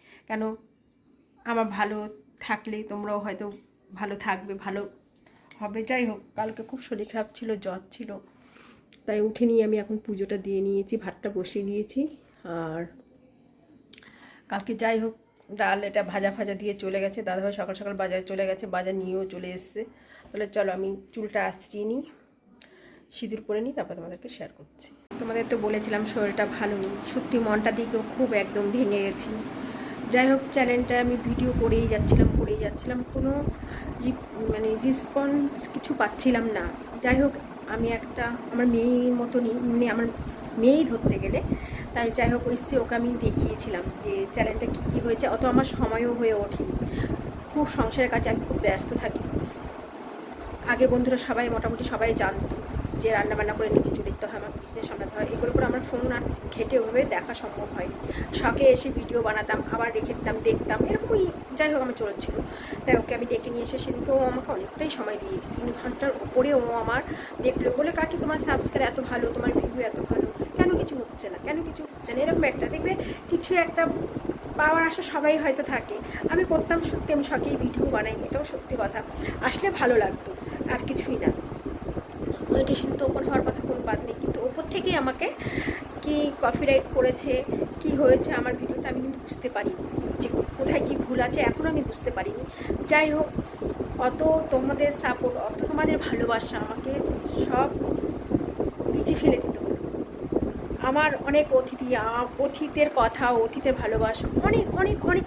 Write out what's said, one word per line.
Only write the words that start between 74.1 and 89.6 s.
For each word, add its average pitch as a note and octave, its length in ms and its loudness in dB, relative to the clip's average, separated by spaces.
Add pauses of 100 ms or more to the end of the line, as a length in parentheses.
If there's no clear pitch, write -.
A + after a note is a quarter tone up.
পাওয়ার D#4 260 6
আশা E4 180 0
সবাই D4+ 360 4
হয়তো D4 260 2
থাকে। A#3 320 -4 (340)
আমি E4+ 140 4
করতাম E4 380 2
সত্যি, - 320 -2
আমি C#4+ 100 4
শখেই - 320 0
ভিডিও B3 300 0
বানাই, A3 280 2
এটাও A#3 300 -4
সত্যি - 360 -6
কথা, G#3+ 240 -2 (380)
আসলে F4 300 0
ভালো B3 240 4
লাগতো, F#3+ 400 0 (380)
আর B3 140 -2
কিছুই C4 280 -2
না। - 400 -2 (920)
মনিটাইজেশন - 480 2
তো C#4 80 0
ওপেন C4+ 180 0
হওয়ার C4+ 180 2
কথা, - 260 -2
কোনো B3 180 -2
বাদ - 200 -2
নেই, A4+ 160 -4
কিন্তু - 240 -2
ওপর C4 240 -4
থেকেই F#4 260 0
আমাকে C4 380 0 (680)
কি D4 300 0 (100)
কপিরাইট C#4 420 4 (100)
করেছে, B3+ 500 2 (360)
কি - 160 -2
হয়েছে C4 380 6
আমার B3 200 0
ভিডিওতে, - 340 -4
আমি B3+ 140 -2
কিন্তু C4+ 180 -4
বুঝতে - 300 -6
পারিনি - 340 -4 (360)